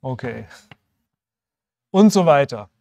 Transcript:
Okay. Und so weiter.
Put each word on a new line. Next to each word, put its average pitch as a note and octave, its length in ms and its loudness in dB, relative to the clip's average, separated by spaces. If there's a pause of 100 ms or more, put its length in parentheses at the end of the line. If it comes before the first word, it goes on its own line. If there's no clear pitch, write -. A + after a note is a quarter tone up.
Okay. A#2 460 -12 (1400)
Und G3+ 200 4
so F#3 140 0
weiter. C#3 440 0 (120)